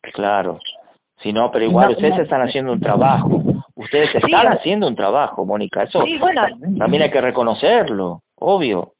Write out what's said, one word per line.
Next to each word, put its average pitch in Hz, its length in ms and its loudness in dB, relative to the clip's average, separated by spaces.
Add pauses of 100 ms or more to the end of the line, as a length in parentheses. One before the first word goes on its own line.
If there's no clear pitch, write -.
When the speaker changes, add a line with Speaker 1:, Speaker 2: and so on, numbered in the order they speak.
(120)
Speaker 1:
Claro. 101 460 -2 (640)
Si 107 100 -6
no, 113 180 2
pero 113 140 0
Speaker 2:
Y 113 40 0
Speaker 1:
igual 120 180 4
Speaker 2:
no, - 60 2
Speaker 1:
ustedes 151 240 0
Speaker 2:
no. 165 60 0
Speaker 1:
están 139 200 0
haciendo 131 300 -2
un 117 80 -2
trabajo. 123 640 2 (340)
Ustedes 143 340 0
Speaker 2:
Sí, - 80 -2
Speaker 1:
están 247 300 4
Speaker 2:
o- - 20 4
Speaker 1:
haciendo 196 360 0
un 117 100 -2
trabajo, 104 500 -2
Mónica. 101 380 -2
Eso - 200 0
Speaker 2:
Sí, 320 140 -4
bueno. 311 240 0
Speaker 1:
ta-, 190 380 -4
también 147 240 2
hay 143 60 0
que 143 120 0
reconocerlo, 120 1000 0 (140)
obvio. 147 640 -2